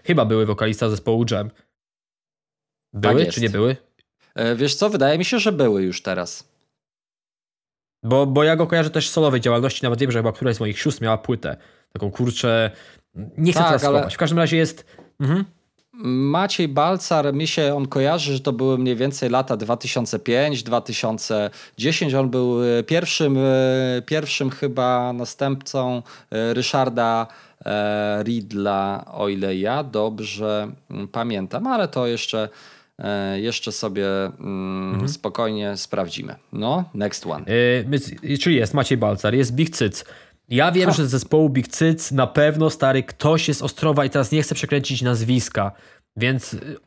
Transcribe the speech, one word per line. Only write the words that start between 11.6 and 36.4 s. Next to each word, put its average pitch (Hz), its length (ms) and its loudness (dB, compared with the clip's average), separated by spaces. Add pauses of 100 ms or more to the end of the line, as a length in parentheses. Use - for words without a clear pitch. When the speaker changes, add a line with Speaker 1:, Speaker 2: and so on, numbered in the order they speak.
Speaker 1:
Taką, 101 180 -6
kurczę, 117 600 0 (680)
nie 165 140 4
chcę 156 80 4
Speaker 2:
Tak, 170 100 4
Speaker 1:
teraz 147 140 4
Speaker 2:
ale 143 140 4
Speaker 1:
skłamać. 143 180 -2
W - 20 -14
każdym 165 220 2
razie 165 180 2
jest, 160 280 0 (340)
mhm. 160 260 2 (580)
Speaker 2:
Maciej 147 640 0
Balcar, 147 680 0
mi 156 140 -2
się 147 280 0
on 139 120 -2
kojarzy, 143 460 0
że 135 60 -2
to 135 140 -2
były 131 240 2
mniej 127 180 0
więcej 131 340 -2
lata 127 280 0
dwa 110 200 -2
tysiące 120 420 -4
pięć, 127 440 0
dwa 117 180 -2
tysiące 110 680 -4 (280)
dziesięć. 147 360 0
On 135 160 2
był, 123 340 0
e, 120 200 2
pierwszym, 156 540 0
e, 131 680 2
pierwszym 151 440 -2
chyba 123 640 -2
następcą, 127 880 -4 (280)
e, 113 220 -2
Ryszarda, 117 720 0 (380)
e, 104 580 -2
Ridla, 101 880 -2
o 101 180 -2
ile 95 260 -2
ja 113 280 -2
dobrze, 107 880 -4 (200)
mm, 98 160 -8
pamiętam, 117 600 -4
ale 226 200 0
to 123 200 -4
jeszcze, 110 420 -4 (500)
e, 98 420 -4
jeszcze 117 300 -6
sobie, 98 360 -4 (180)
mm, 95 680 -6
Speaker 1:
Mhm. 117 160 -2
Speaker 2:
spokojnie 110 680 -4
sprawdzimy. - 580 -6 (180)